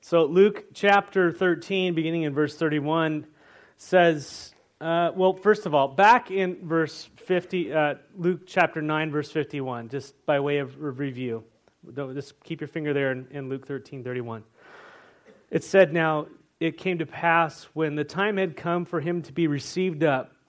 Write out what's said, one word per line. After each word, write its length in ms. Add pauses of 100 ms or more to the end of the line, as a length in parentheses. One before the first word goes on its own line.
So 160
Luke 380 (100)
chapter 580
thirteen, 600
beginning 300
in 100
verse 240
thirty-one, 720 (500)
says, 800 (260)
uh, 340
well, 180
first 340
of 80
all, 120
back 440
in 360
verse 400 (100)
fifty, 540
uh, 220 (240)
Luke 300
chapter 340
nine, 300
verse 180
fifty-one, 600
just 260 (100)
by 140
way 180
of 240
re-, 80
review. 540 (500)
Don't, 220
just 280
keep 160
your 80
finger 240
there 200
in, 180
in 200
Luke 180
thirteen 360
thirty-one. 400 (1080)
It 120
said, 300
"Now 320 (340)
it 200
came 180
to 80
pass 600 (100)
when 180
the 100
time 340
had 200
come 280
for 160
him 200
to 100
be 140
received 580
up 300 (160)